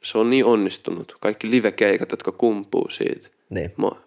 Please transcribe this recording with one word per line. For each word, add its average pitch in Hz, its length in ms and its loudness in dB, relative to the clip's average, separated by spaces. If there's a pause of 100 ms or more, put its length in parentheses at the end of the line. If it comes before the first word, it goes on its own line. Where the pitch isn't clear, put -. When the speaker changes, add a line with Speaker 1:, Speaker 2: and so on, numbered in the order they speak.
Speaker 1:
se - 140 -4
on 113 120 2
niin 127 160 4
onnistunut. 101 760 0
Kaikki 107 300 -2
livekeikat, 104 600 2
jotka - 200 -6
kumpuu 101 580 -2
siitä - 400 -6 (200)
Speaker 2:
Niin. 90 280 -6
Speaker 1:
ma-, - 300 -2